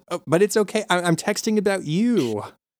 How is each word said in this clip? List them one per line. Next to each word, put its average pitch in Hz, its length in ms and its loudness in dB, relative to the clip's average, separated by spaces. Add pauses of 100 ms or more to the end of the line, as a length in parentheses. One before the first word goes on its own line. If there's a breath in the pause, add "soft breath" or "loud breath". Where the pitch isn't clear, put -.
"Oh, 175 160 -8
but 160 160 6
it's 208 160 2
okay. 208 320 -2
I, 180 120 0
I'm 170 140 2
texting 214 420 -2
about 196 280 -2
you." 156 580 0 (360)